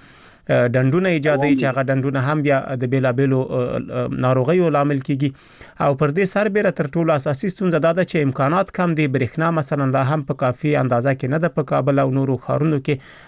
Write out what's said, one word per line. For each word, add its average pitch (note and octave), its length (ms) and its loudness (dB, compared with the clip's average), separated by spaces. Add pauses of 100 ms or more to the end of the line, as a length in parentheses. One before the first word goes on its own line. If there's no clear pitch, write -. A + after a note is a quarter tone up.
(500)
اه، B2 180 4
ډنډونه C3 380 2
ایجادوي D3 500 2
چې C3 80 0
هغه C3+ 180 0
ډنډونه C3+ 340 0
هم C#3+ 260 0
بیا C#3 320 0
د B2+ 100 -4
بېلابېلو، C3 640 0
اه، B2 260 -2
اه، B2 320 -4
ناروغیو C3 600 2
لامل D3 300 0
کیږي. C#3 320 -2 (500)
او C#3+ 140 2
پر C#3+ 160 0
دې F#3 140 0
سربیره G3+ 460 0
تر D#3+ 160 -4
ټولو E3 260 0
اساسي D3 360 -2
ستونزه F3+ 300 0
دا E3 140 2
ده F3+ 100 0
چې F3 140 -2
امکانات D3 540 0
کم F3+ 240 0
دي، D3+ 140 0
برېښنا C#3 420 -2
مثلاً C#3+ 420 -2
لا C3+ 220 0
هم D3+ 80 -2
په C3+ 120 -4
کافي C#3+ 420 -2
اندازه C3 380 0
کې C3+ 100 -10
نه C#3 140 0
ده C#3+ 100 0
په D#3 140 -4
کابل C#3 360 0
او C3+ 120 2
نورو C3+ 260 0
ښارونو C#3 420 0
کې، C#3+ 180 -2 (320)